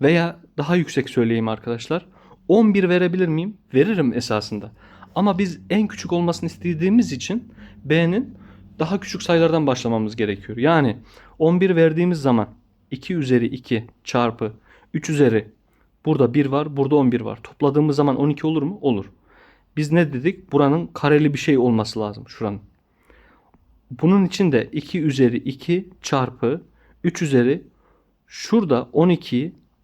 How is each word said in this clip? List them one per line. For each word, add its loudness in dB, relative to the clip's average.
Veya 0
daha -2
yüksek -2
söyleyeyim 0
arkadaşlar. -6
On 4
bir 2
verebilir 2
miyim? -4
Veririm 2
esasında. -6
Ama 0
biz -4
en 0
küçük -8
olmasını -2
istediğimiz 0
için -8
B'nin 0
daha -2
küçük -12
sayılardan 2
başlamamız -2
gerekiyor. -4
Yani 2
on 4
bir 2
verdiğimiz 2
zaman 2
iki -8
üzeri 0
iki -4
çarpı -2
üç -6
üzeri, 2
burada 2
bir 2
var, -4
burada 0
on 4
bir -2
var. -10
Topladığımız 0
zaman 2
on 0
iki -4
olur -2
mu? -6
Olur. -2
Biz -4
ne 2
dedik? -4
Buranın 2
kareli 2
bir -6
şey 2
olması 0
lazım, -8
şuranın. -8
Bunun 2
için 0
de 0
iki -6
üzeri 2
iki -4
çarpı -2
üç -4
üzeri, 2
şurada -2
on 2
ikiyi -2